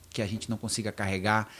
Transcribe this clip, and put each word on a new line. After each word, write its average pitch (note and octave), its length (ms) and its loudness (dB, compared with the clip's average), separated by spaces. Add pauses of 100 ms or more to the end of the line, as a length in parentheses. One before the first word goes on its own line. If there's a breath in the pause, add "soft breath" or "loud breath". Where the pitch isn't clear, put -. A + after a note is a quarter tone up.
(120)
que - 100 -4
a G#2+ 60 0
gente G#2+ 220 -4
não A2+ 80 0
consiga G#2+ 340 -2
carregar, G2+ 560 2 (120 loud breath)